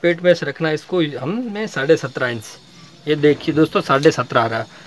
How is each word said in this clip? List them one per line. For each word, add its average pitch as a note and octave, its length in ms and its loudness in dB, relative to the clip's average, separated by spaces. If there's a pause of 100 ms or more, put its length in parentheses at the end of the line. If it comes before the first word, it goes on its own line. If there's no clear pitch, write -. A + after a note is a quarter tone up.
पेट F3 220 0
में F3 100 6
से E3 120 -2
रखना D#3 220 -4
है D#3 60 -2
इसको E3+ 280 -2 (160)
हमने G#3 500 -6
साढ़े D#3 300 2
सत्रह C3 300 -4
इंच। A#2 160 -6 (640)
ये D3+ 100 2
देखिए D3 380 2
दोस्तों D#3+ 260 2
साढ़े C#3+ 300 4
सत्रह A#2+ 300 0
आ A2+ 60 0
रहा A2+ 120 -6
है, A2 80 -8 (200)